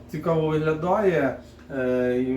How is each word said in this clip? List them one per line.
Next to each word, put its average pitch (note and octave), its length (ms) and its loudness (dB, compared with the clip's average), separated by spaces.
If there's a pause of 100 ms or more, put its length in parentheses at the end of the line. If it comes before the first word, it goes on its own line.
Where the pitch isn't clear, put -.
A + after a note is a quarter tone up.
(100)
цікаво D#3+ 380 0
виглядає. D#3 880 0 (400)
Е, B2+ 480 0 (120)